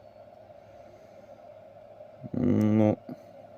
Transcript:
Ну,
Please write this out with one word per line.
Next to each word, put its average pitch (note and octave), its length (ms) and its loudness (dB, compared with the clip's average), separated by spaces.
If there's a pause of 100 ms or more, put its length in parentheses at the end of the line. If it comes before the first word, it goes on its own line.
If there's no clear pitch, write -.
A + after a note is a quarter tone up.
(2250)
Ну, G#2+ 640 2 (600)